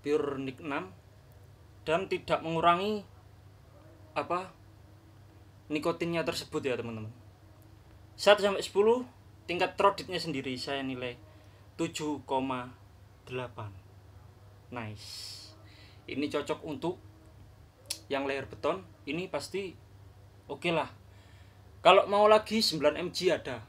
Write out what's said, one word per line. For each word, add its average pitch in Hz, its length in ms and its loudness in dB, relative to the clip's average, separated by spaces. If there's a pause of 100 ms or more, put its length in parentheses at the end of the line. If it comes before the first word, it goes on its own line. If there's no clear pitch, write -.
pure 143 360 0
Nik 135 240 -8
enam 170 320 -6 (880)
dan 170 240 0
tidak 175 360 -2
mengurangi 175 600 2 (1160)
apa, 175 320 -4 (1200)
nikotinnya 165 560 0
tersebut - 340 -4
ya, 131 140 -2
teman-teman. 110 400 -8 (1040)
Satu 202 240 8
sampai 196 240 0
sepuluh, 226 400 4 (400)
tingkat 180 320 -2
roditnya 196 400 2
sendiri 135 400 -4
saya 139 240 -4
nilai 127 320 -6 (640)
tujuh 151 480 -4
koma 131 480 -4 (560)
delapan. 120 400 -10 (1040)
Nice. - 800 -12 (560)
Ini 135 160 -4
cocok 147 400 -4
untuk 160 320 -6 (1120)
yang 139 160 -2
leher 135 240 -4
beton, 165 320 -2 (240)
ini 165 240 -4
pasti 185 400 -6 (800)
oke 170 240 -4
lah. 147 160 0 (880)
Kalau 185 320 8
mau 208 160 6
lagi 214 320 6
sembilan 151 420 2
M 175 140 -4
G 180 180 2
ada. 123 360 -4